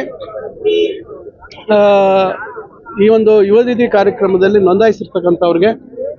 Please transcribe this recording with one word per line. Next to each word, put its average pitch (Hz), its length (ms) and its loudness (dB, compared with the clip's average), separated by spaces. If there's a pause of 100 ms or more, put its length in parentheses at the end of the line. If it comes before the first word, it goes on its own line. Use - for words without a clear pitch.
(1700)
ಆ, 208 40 4 (1300)
ಈ 208 40 4
ಒಂದು 214 360 4
ಯುವ 208 180 2
ನಿಧಿ 240 260 0
ಕಾರ್ಯಕ್ರಮದಲ್ಲಿ 196 720 0
ನೋಂದಾಯಿಸಿರ್ತಕ್ಕಂಥವ್ರಿಗೆ 180 1400 0 (220)